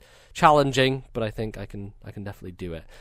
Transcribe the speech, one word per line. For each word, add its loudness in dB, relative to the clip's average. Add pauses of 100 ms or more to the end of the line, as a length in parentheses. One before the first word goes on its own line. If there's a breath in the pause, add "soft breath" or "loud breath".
(360 soft breath)
challenging, 4 (100)
but -4
I -4
think -8
I -10
can, -12 (100)
I -16
can -12
definitely -14
do -10
it. -12 (180 soft breath)